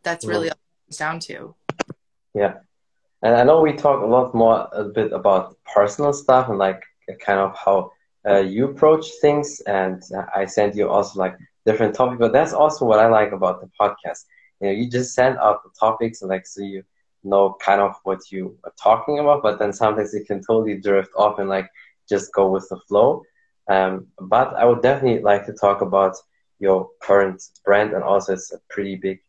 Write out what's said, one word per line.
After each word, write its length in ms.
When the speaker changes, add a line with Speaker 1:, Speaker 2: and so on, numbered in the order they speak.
Speaker 1:
That's 200
Speaker 2:
Mm-hmm. 80
Speaker 1:
really 200
all 40
it 320
comes 100
down 240
to. 340
Speaker 2:
Yeah. 240
And 120
I 80
know 180
we 120
talk 280
a 40
lot 300
more, 360
a 140
bit 260
about 540
personal 480
stuff 360
and, 100
like, 220
kind 200
of 180
how, 340
uh, 100
you 320
approach 380
things. 400
And, 400
uh, 100
I 100
sent 300
you 120
also, 320
like, 160
different 280
topics, 260
but 120
that's 220
also 320
what 140
I 80
like 260
about 260
the 100
podcast. 440
You 60
know, 60
you 160
just 240
send 240
out 260
the 140
topics 440
and, 80
like, 180
so 140
you 220
know 340
kind 220
of 220
what 280
you 320
are 180
talking 380
about, 240
but 160
then 140
sometimes 400
you 100
can 180
totally 360
drift 400
off 220
and, 100
like, 200
just 260
go 160
with 200
the 80
flow. 340
Um, 380
but 340
I 80
would 180
definitely 400
like 260
to 60
talk 280
about 340
your 300
current 420
brand, 280
and 100
also 300
it's 200
a 60
pretty 260
big 340